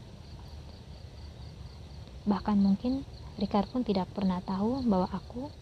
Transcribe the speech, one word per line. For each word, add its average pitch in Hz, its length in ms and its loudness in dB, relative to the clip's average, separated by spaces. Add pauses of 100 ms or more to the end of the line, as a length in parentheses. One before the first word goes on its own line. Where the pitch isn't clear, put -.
(2250)
Bahkan 202 320 4
mungkin 202 480 6 (340)
Rikar 294 320 4
pun 254 100 2
tidak 196 300 2
pernah 185 320 2
tahu 214 400 2
bahwa 190 260 6
aku 240 380 -6 (140)